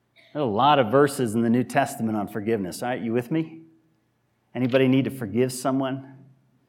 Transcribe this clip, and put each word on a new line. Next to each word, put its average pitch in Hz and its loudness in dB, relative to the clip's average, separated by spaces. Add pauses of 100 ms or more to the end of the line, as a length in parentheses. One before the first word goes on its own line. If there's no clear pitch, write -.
(340)
There's 147 -4
a - 0
lot 127 4
of 117 2
verses 135 4
in 117 2
the 117 2
New 123 2
Testament 117 -2
on 101 -4
forgiveness. 104 -4
All 123 -4
right, 120 -6
you 113 -4
with 123 -2
me? 160 -4 (920)
Anybody 127 2
need 131 4
to 104 -4
forgive 117 -2
someone? 135 -6 (540)